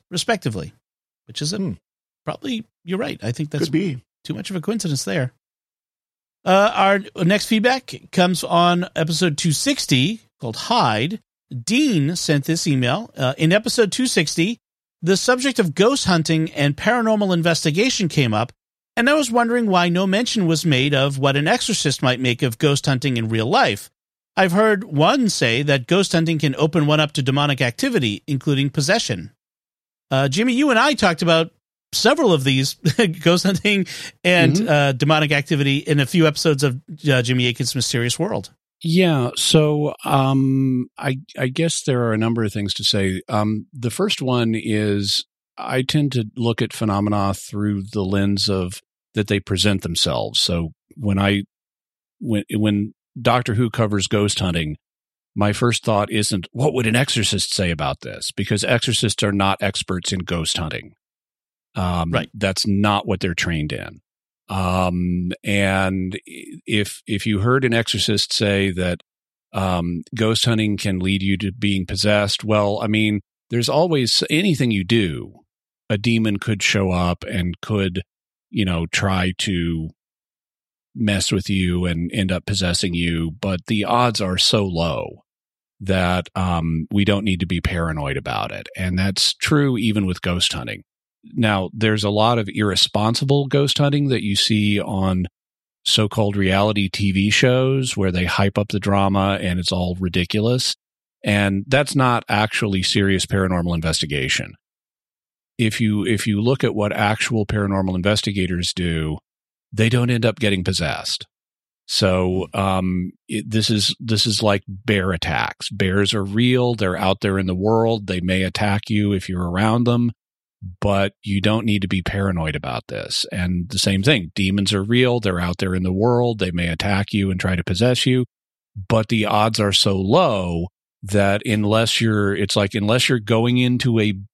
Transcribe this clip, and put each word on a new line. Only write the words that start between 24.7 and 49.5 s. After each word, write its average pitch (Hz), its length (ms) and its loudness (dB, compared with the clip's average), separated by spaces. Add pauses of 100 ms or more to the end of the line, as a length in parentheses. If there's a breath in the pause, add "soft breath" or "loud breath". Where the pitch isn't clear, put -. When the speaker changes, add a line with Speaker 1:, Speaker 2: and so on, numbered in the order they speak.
Speaker 1:
one 196 460 4
say 120 320 2
that 139 240 0
ghost 185 260 2
hunting 165 260 2
can 135 180 0
open 151 300 2
one 151 140 4
up 151 120 0
to 143 100 -2
demonic 139 400 0
activity, 127 640 0
including 139 420 0
possession. 139 640 -2 (800)
Uh, 135 180 2
Jimmy, 220 240 0
you 277 160 2
and 226 100 4
I 269 140 4
talked 180 300 2
about 165 280 2 (440)
several 254 400 4
of 135 100 2
these, 135 300 2
<laughs> 165 480 0
ghost 175 220 4
hunting 196 420 2 (360 loud breath)
and, 175 340 4
Speaker 3:
Mm-hmm. 220 120 0
Speaker 1:
uh, 143 240 4
demonic 151 400 2
activity 143 460 2
in 147 200 0
a 135 60 4
few 160 220 4
episodes 147 360 2
of, 131 160 0 (320)
uh, 127 120 4
Jimmy 123 240 2
Akin's 117 280 -2
Mysterious 120 440 -2
World. 165 340 -4 (300)
Speaker 3:
Yeah, 160 520 2
so, 151 600 2 (100)
um, 135 840 2 (100)
I, 135 220 -4 (180)
I 131 100 -2
guess 160 360 -2
there 123 180 0
are 117 100 0
a 107 60 0
number 113 260 0
of 101 80 -2
things 101 220 -4
to 104 100 -8
say. 95 460 0
Um, 107 420 -2
the 120 180 -4
first 196 300 -2
one 120 340 0
is 104 720 0 (320)
I 127 240 -4
tend 143 320 0
to 117 140 -2 (100)
look 117 240 0
at - 140 -2
phenomena 101 580 0
through 101 520 -4 (100)
the 104 100 -2
lens 101 460 0
of 92 320 -4 (320)
that 107 120 -2
they 101 140 0
present 98 420 0